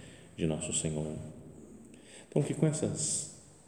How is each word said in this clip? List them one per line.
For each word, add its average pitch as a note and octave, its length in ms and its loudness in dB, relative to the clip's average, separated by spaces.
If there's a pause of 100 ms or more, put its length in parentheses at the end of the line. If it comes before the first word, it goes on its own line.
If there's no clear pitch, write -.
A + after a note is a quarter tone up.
(380)
de E2+ 80 2
nosso E2 260 2
Senhor. D#2 400 0 (1160)
Então, D3+ 120 6
que C#3 120 2
com - 120 4
essas, - 720 2 (320)